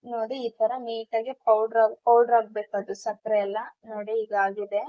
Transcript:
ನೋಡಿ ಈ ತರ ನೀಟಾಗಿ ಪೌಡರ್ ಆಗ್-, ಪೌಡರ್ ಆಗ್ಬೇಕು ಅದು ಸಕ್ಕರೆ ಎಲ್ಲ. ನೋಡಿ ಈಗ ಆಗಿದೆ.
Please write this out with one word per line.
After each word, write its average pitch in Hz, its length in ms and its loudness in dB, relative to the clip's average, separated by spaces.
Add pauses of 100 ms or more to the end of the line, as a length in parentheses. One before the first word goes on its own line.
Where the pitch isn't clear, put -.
ನೋಡಿ 233 380 -6
ಈ 233 100 -4
ತರ 220 280 0
ನೀಟಾಗಿ 226 540 -6 (100)
ಪೌಡರ್ 220 360 2
ಆಗ್-, 220 240 4
ಪೌಡರ್ 240 320 6
ಆಗ್ಬೇಕು 214 420 -2
ಅದು 190 180 -6
ಸಕ್ಕರೆ 214 440 -4
ಎಲ್ಲ. 202 180 -4 (280)
ನೋಡಿ 214 340 -8
ಈಗ 214 200 -6
ಆಗಿದೆ. 202 500 -2